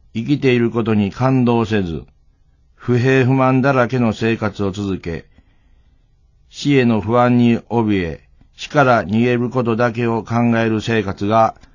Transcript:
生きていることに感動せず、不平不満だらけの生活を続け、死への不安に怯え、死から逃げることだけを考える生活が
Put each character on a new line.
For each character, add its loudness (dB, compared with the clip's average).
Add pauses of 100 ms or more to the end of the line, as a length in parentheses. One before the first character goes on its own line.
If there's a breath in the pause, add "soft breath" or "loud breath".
(120)
生 -6
き -2
て 2
い 2
る 0
こ -2
と 0
に 0
感 0
動 2
せ -2
ず、 -8 (680)
不 -2
平 2
不 2
満 2
だ 2
ら 2
け -2
の 0
生 -2
活 -6
を -2
続 -6
け、 -10 (1200)
死 -2
へ 4
の 2
不 0
安 4
に 4
怯 -2
え、 -10 (320)
死 -14
か 2
ら 2
逃 0
げ 2
る -2
こ -2
と -2
だ 0
け -4
を -2
考 0
え 0
る -2
生 -2
活 -6
が 2 (180 soft breath)